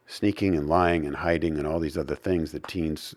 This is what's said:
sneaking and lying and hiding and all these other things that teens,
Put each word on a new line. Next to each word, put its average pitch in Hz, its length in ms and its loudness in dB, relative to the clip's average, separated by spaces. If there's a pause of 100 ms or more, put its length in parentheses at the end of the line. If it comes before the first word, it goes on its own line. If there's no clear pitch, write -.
(100)
sneaking 98 460 2
and 73 100 0
lying 87 380 4
and 71 120 -4
hiding 82 420 0
and 73 80 -2
all 80 120 0
these 80 200 -2
other 73 180 -2
things 82 360 -2
that 76 140 -10
teens, 80 500 -4